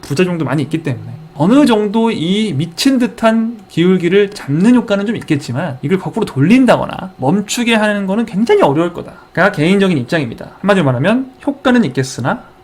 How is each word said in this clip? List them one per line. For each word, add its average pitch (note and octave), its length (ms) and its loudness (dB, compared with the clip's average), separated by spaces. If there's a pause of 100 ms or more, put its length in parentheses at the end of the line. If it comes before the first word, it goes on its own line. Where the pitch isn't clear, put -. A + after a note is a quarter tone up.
부작용도 E3 440 -2
많이 C#3 180 -2
있기 D#3+ 200 -6
때문에 A2+ 280 -8 (240)
어느 C4 300 4
정도 A3+ 460 0
이 G3 420 -2
미친 E3+ 440 0
듯한 A3+ 720 0
기울기를 F3+ 600 2
잡는 F#3 460 2
효과는 G3+ 300 0
좀 A3 120 -2
있겠지만 C3+ 640 -4
이걸 F#3 180 0
거꾸로 G3 260 -4
돌린다거나 G#3 920 2
멈추게 G#3 580 -2
하는 G#3 320 0
거는 G#3+ 180 -2
굉장히 A#3 360 2
어려울 E3 320 0
거다가 - 580 -2
개인적인 F#3+ 460 2
입장입니다. C#3 540 -4 (100)
한마디로 F#3+ 240 2
말하면 F3 460 0 (140)
효과는 B3+ 400 2
있겠으나 C3+ 800 -4